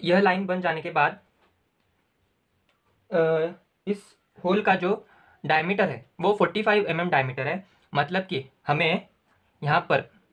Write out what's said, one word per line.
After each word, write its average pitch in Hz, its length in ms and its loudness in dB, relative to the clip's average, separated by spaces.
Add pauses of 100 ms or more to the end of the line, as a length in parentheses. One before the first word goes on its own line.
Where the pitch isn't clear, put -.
यह 180 160 4
लाइन 190 260 2
बन 185 160 -2
जाने 160 200 -2
के 165 100 -8
बाद, 156 280 0 (1900)
अ, 160 420 0 (340)
इस 202 160 -6 (340)
होल 190 240 0
का 208 160 2
जो 180 280 -2 (380)
डायमीटर 170 460 0
है 120 160 -10 (160)
वो 190 120 2
फ़ोर्टी 202 300 0
फ़ाइव 208 240 2
एमएम 170 220 -2
डायमीटर 131 380 0
है, 180 180 -6 (280)
मतलब 147 320 -2
कि 135 180 -6 (240)
हमें 160 400 0 (540)
यहाँ 151 200 2
पर - 280 -2 (240)